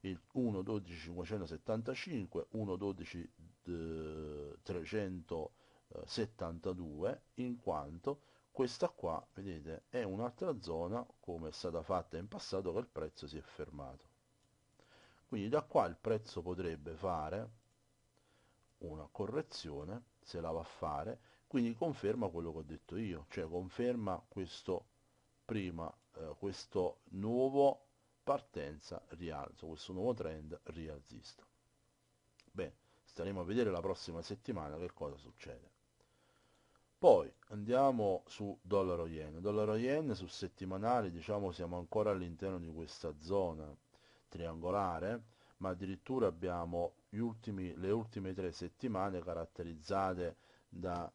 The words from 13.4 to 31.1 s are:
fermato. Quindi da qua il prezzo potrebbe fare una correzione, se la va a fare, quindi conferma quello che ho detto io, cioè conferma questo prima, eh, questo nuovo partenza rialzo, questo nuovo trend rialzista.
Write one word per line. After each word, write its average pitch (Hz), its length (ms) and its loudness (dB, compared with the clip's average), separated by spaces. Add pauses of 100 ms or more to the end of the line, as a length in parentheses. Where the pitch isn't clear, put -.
fermato. 71 600 -10 (1200)
Quindi 104 220 0
da 143 140 4
qua 127 240 4
il 85 100 -4
prezzo 110 440 0
potrebbe 82 540 -4
fare 90 560 -2 (1300)
una 78 320 -8
correzione, 101 920 -4 (180)
se - 180 -8
la 80 120 -2
va 82 80 0
a 82 40 -6
fare, 78 560 -4 (260)
quindi 117 280 2
conferma 117 540 0
quello 85 240 -2
che 78 60 -4
ho 80 40 -6
detto 78 340 -8
io, 90 320 -4
cioè 85 200 -4
conferma 95 800 0
questo - 600 -4 (580)
prima, 87 480 -2 (220)
eh, 80 240 -8
questo 95 600 0 (100)
nuovo 131 760 6 (360)
partenza 78 880 -2
rialzo, 80 560 -8
questo 80 260 -8
nuovo 107 220 2
trend 78 500 -6
rialzista. 76 800 -12 (1080)